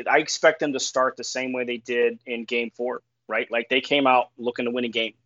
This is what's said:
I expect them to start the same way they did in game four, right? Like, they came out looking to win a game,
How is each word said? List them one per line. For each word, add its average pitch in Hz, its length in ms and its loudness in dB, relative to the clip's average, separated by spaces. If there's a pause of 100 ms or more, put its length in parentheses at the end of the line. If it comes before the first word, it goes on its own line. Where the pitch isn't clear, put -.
I 139 100 6
expect 156 400 2
them 147 140 -2
to 131 60 -2
start 131 360 -2
the 123 80 -12
same 127 300 -6
way 127 100 -2
they 120 140 -4
did 117 480 0
in 117 180 -8
game 117 320 -2
four, 123 260 -6 (280)
right? 110 200 -2
Like, 117 200 -2
they 127 100 4
came 143 280 2
out 127 200 6 (100)
looking 120 280 -4
to 120 60 -2
win 123 120 -2
a 120 60 -2
game, 113 240 -4 (120)